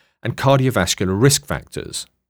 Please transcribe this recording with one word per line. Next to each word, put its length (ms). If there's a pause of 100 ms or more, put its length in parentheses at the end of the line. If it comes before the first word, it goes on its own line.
(220)
and 160
cardiovascular 840
risk 260
factors, 600 (240)